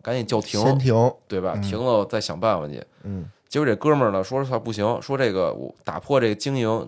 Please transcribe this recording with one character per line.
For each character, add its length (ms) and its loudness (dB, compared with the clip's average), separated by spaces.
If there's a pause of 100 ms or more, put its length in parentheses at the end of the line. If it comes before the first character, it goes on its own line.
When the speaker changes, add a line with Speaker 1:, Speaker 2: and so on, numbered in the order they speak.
Speaker 1:
赶 120 -4
紧 120 -2
叫 140 2
停。 200 -2
Speaker 2:
先 180 4
停。 160 4 (320)
Speaker 1:
对 140 -4
吧？ 160 -2
Speaker 2:
嗯。 60 -4
Speaker 1:
停 200 -4
了 220 2
再 160 -4
想 180 -6
办 220 2
法 80 -6
去。 160 -10 (200)
Speaker 2:
嗯。 200 -8 (240)
Speaker 1:
结 100 -4
果 80 2
这 100 2
哥 180 2
们 140 4
儿 20 2
呢， 140 0
说 240 -4
：“操， 100 -2
不 140 -6
行， 300 0
说 140 -4
这 140 2
个 220 0
我 200 -10 (120)
打 160 -6
破 180 2
这 120 4
个 40 -2
经 220 -4
营 120 0 (200)